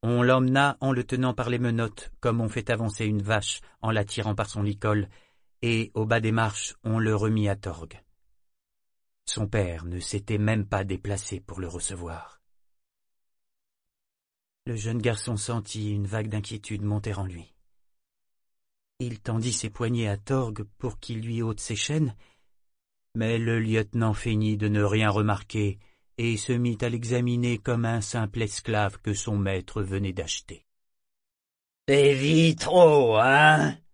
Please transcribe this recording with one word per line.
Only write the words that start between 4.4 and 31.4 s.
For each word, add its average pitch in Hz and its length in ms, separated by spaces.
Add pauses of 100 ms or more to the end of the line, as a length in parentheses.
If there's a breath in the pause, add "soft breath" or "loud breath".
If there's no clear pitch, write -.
son 104 140
licol, 101 460 (520 soft breath)
et 113 340
au 110 120
bas 113 140
des 110 120
marches, 113 420 (100)
on 110 140
le 110 160
remit 107 340
à 98 80
Torg. 85 460 (1200)
Son 110 200
père 90 380
ne 87 160
s'était 101 380
même 107 280
pas 98 180
déplacé 95 560
pour - 200
le 90 80
recevoir. 85 720 (2250)
Le 120 100
jeune 113 240
garçon 113 360
sentit 107 540
une 101 160
vague 107 220
d'inquiétude 107 540
monter 104 320
en 95 120
lui. 85 280 (1400)
Il 117 220
tendit 113 320
ses 110 180
poignets 117 380
à 101 80
Torg 113 480 (140)
pour 123 200
qu'il 113 220
lui 113 220
ôte 113 180
ses - 160
chaînes, 147 380 (1000 soft breath)
mais 113 240
le 113 200
lieutenant 110 560
feignit 107 420
de 104 120
ne 104 140
rien 107 280
remarquer 104 680 (380 soft breath)
et 117 200
se 117 160
mit 120 280
à 123 80
l'examiner 120 680
comme 117 260
un 113 160
simple 110 400
esclave 107 600
que 107 140
son 104 220
maître 98 460
venait 95 300
d'acheter. « - 520 (1200)